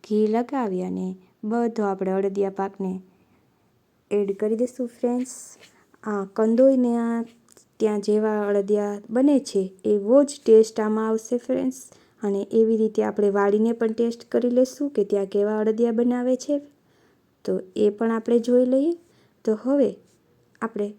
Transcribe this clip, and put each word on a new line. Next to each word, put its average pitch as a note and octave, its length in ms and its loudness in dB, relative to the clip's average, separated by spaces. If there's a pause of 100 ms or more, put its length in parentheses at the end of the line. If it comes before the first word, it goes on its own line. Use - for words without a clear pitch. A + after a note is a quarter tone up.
ઘી G#3+ 240 0
લગાવી A3+ 560 -2
અને F#3 240 -6 (360)
બધો A3+ 400 -2
આપણે F#3+ 280 -2
અડદિયા G3 480 -2
પાકને G3 340 -6 (1160)
એડ G3+ 260 0
કરી G#3+ 180 -2
દઈશું B3 320 -4
ફ્રેન્ડ્સ. B3 480 -4 (680)
આ G#3 220 -6
કંદોઈને A#3+ 720 4
આ A#3 260 -2 (540)
ત્યાં G#3 240 0
જેવા G#3+ 460 0
અડદિયા G#3 640 -2
બને C4+ 300 4
છે G3 220 -2 (240)
એવો G#3 380 2
જ C#4+ 160 -2
ટેસ્ટ A3 400 6
આમાં G#3+ 300 0
આવશે A3 280 -4
ફ્રેન્ડ્સ. C4 420 -4 (440)
અને G3+ 180 -2 (100)
એવી A3+ 260 4
રીતે A3 260 0
આપણે G#3 260 0
વાળીને G3+ 440 2
પણ A#3 200 -2
ટેસ્ટ A#3 360 -2
કરી A#3+ 200 0
લઈશું B3+ 400 0
કે A3 140 -2
ત્યાં G3 320 -2
કેવા G#3 240 0
અડદિયા A3+ 400 0
બનાવે B3 360 0
છે. C#4+ 260 -4 (840)
તો F#3+ 60 -4 (240)
એ G#3 140 2
પણ A3+ 220 -2
આપણે A3+ 280 0
જોઈ B3 260 2
લઈએ. C#4 280 0 (520)
તો A3 100 0
હવે C4 340 0 (720)
આપણે G#3 260 -6 (120)